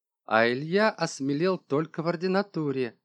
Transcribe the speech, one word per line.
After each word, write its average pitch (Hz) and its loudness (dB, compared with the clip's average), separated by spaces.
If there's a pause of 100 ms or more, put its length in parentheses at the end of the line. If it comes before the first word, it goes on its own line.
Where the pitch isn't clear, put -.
(240)
А 113 4
Илья 160 0
осмелел 165 -2
только 156 -4
в 156 -4
ординатуре. 165 -2